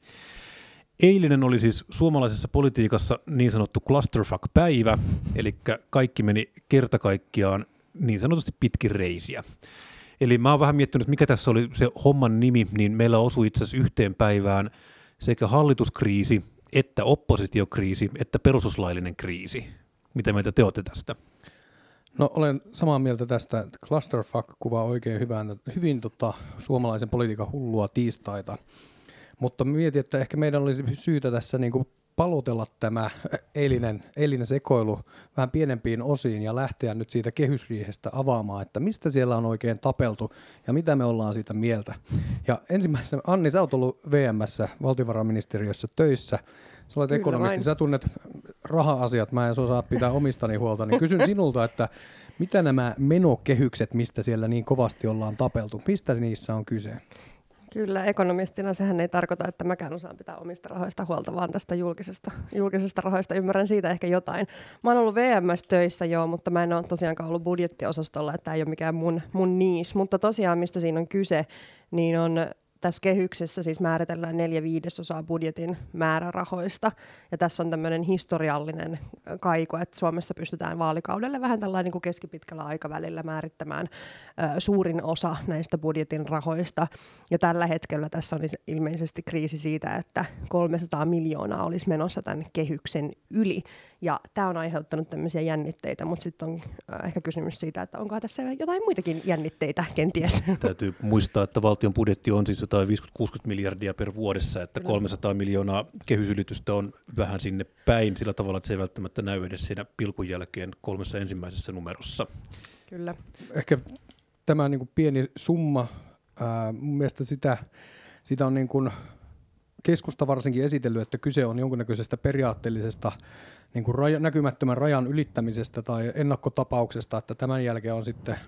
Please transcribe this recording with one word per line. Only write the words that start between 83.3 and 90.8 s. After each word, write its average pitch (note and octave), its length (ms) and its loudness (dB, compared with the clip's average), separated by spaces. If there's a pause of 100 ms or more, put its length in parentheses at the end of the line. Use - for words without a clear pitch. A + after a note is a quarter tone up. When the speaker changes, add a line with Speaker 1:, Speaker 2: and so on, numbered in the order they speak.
Speaker 3:
ö, - 720 -6
suurin F3+ 440 2
osa E3 320 -2 (120)
näistä E3 300 -4
budjetin D#3 520 -4
rahoista. D#3+ 580 -2 (440)
Ja E3+ 80 2
tällä E3+ 280 2
hetkellä D#3 420 -4
tässä D#3+ 260 -4
on D3+ 100 -4
is-, D3+ 100 -6 (120)
ilmeisesti D#3+ 560 -4
kriisi D#3 340 -4
siitä, D3+ 380 -4
että E3+ 300 -4 (240)
kolmesataa E3 560 0